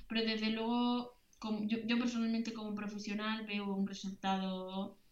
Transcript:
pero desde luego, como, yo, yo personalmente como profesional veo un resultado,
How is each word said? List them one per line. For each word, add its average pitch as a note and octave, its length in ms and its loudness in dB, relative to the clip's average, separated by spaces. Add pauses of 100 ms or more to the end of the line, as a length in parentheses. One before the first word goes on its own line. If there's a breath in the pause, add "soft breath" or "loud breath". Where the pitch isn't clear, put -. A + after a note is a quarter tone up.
pero A3+ 140 0
desde A3 280 2
luego, A#3+ 680 2 (200)
como, G#3+ 300 0
yo, A3+ 180 2
yo A#3 120 4
personalmente A3+ 560 2
como G#3+ 200 -4
profesional G#3 720 -2
veo G3+ 280 0
un G3 120 2
resultado, F#3+ 1120 -2 (140)